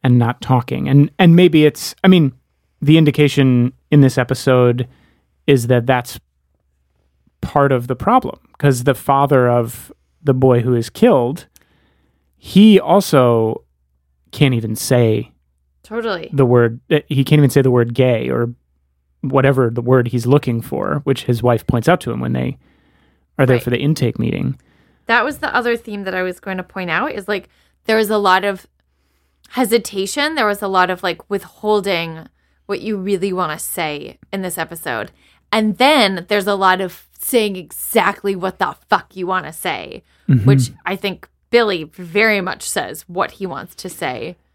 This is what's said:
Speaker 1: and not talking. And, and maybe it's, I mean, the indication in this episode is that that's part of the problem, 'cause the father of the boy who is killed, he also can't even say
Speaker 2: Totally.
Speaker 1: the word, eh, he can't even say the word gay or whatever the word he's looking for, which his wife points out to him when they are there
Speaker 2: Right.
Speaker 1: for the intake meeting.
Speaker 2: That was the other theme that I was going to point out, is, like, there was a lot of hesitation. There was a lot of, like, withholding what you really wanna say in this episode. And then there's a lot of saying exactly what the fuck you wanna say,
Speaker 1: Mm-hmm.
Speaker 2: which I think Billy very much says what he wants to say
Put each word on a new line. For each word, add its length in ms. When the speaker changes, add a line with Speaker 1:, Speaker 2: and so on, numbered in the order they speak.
Speaker 1:
and 140
not 220
talking. 480
And, 300
and 160
maybe 300
it's, 300
I 40
mean, 240
the 180
indication 720
in 120
this 140
episode 720
is 200
that 200
that's 340
part 320
of 140
the 100
problem, 420
'cause 260
the 100
father 540
of 440
the 120
boy 260
who 140
is 160
killed, 560
he 420
also 840
can't 220
even 220
say 560
Speaker 2:
Totally. 500
Speaker 1:
the 140
word, 340
eh, 180
he 160
can't 160
even 100
say 120
the 80
word 240
gay 340
or 240
whatever 480
the 120
word 260
he's 180
looking 340
for, 440
which 200
his 180
wife 240
points 220
out 140
to 100
him 80
when 120
they 260
are 80
there 100
Speaker 2:
Right. 60
Speaker 1:
for 80
the 100
intake 380
meeting. 400
Speaker 2:
That 180
was 140
the 160
other 220
theme 280
that 100
I 80
was 180
going 160
to 80
point 260
out, 220
is, 160
like, 200
there 120
was 140
a 80
lot 260
of 220
hesitation. 840
There 120
was 160
a 60
lot 220
of, 140
like, 260
withholding 960
what 140
you 160
really 360
wanna 280
say 580
in 100
this 160
episode. 540
And 260
then 500
there's 200
a 80
lot 240
of 260
saying 380
exactly 800
what 240
the 160
fuck 280
you 100
wanna 260
say, 500
Speaker 1:
Mm-hmm. 160
Speaker 2:
which 280
I 120
think 320
Billy 340
very 560
much 280
says 400
what 240
he 140
wants 300
to 120
say 480